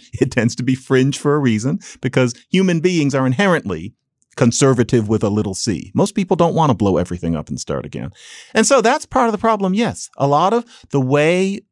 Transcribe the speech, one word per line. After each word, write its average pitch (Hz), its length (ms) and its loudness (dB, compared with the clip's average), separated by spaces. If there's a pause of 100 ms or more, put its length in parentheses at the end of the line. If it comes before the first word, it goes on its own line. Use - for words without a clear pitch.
(140)
<laughs> - 60 -12
It 127 120 2
tends 113 240 0
to 131 80 -6
be 131 100 0
fringe 131 460 0
for 147 160 0
a 151 40 0
reason, 131 420 0 (200)
because 127 320 0 (160)
human 180 300 2
beings 156 340 2
are 131 140 0
inherently 123 640 -2 (420)
conservative 120 720 2
with 107 160 0
a 107 60 0
little 101 240 -2
c. - 400 -6
Most 196 220 0
people 190 200 -2
don't 165 200 2
want 156 160 2
to 113 40 0
blow 98 220 2
everything 85 380 -4
up 76 120 -8
and 65 120 -8
start 71 260 -6
again. 67 240 -10 (460)
And 220 100 4
so 269 160 4
that's 247 240 0
part 262 220 0
of 226 60 -2
the 214 40 -4
problem, 196 380 0
yes. 196 420 -4
A 131 80 0
lot 151 260 2
of 233 140 0 (240)
the 143 100 0
way 165 600 0 (120)